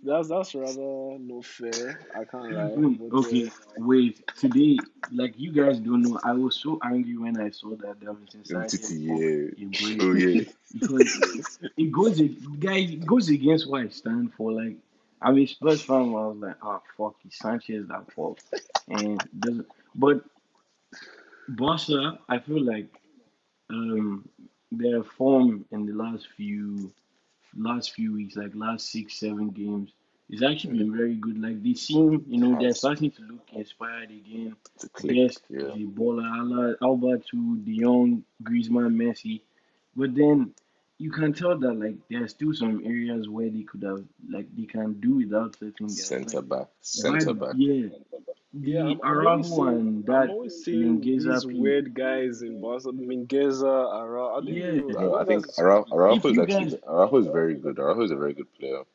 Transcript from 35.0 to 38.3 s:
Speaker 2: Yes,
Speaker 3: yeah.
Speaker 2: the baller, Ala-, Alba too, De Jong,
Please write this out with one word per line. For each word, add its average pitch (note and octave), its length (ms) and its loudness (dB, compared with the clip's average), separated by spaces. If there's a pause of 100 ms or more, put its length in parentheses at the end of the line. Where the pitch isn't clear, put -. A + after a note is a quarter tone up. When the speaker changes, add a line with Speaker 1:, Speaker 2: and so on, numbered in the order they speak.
Speaker 2:
Yes, B2+ 220 4 (100)
Speaker 3:
yeah. C3+ 260 -6
Speaker 2:
the - 100 -6
baller, A2+ 380 -2
Ala-, A#2+ 580 -2
Alba B2+ 380 2
too, A#2 380 -4
De A2 220 -4
Jong, A#2+ 440 4 (180)